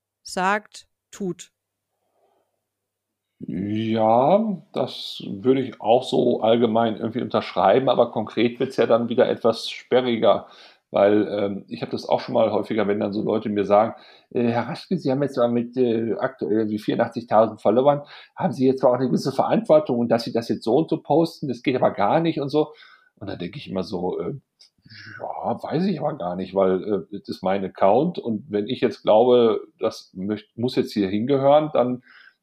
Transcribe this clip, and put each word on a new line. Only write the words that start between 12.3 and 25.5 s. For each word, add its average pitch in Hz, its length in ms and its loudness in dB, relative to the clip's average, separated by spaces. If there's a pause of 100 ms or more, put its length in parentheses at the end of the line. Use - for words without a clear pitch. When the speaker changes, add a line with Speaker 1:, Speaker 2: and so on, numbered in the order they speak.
Speaker 2:
mal 113 180 2
häufiger, 104 360 -2
wenn 101 120 0
dann 104 140 -4
so 107 80 -4
Leute 110 280 -2
mir 101 140 0
sagen, 104 300 4 (380)
„Äh, 120 160 -2
Herr 117 200 -2
Raschke, - 300 -6
Sie 143 140 -2
haben 135 100 0
jetzt 139 160 -4
aber 120 120 2
mit, 120 280 -2
äh, 113 400 0
aktuell 107 520 -2
wie 107 100 -2
vierundachtzigtausend 113 840 0
Followern, 135 400 2 (340)
haben 156 180 -2
Sie 131 120 0
jetzt 131 140 2
zwar 127 120 4
auch 123 40 2
eine 131 120 -2
gewisse 147 240 -2
Verantwortung 131 680 2
und 120 100 0
dass 117 140 2
Sie 127 80 -8
das 117 180 -4
jetzt 101 140 -4
so 113 140 2
und 156 120 0
so 113 80 -2
posten, 160 500 0
das 120 140 -6
geht 135 140 0
aber - 160 2
gar 107 280 0
nicht“ 165 220 -2
und 143 80 -4
so. 147 240 0 (460)
Und 98 100 -12
dann 92 80 -10
denk 87 180 -10
ich - 140 -16
immer 92 140 -4
so, 90 360 -6
äh, 107 140 -6 (840)
Ja, 95 420 -6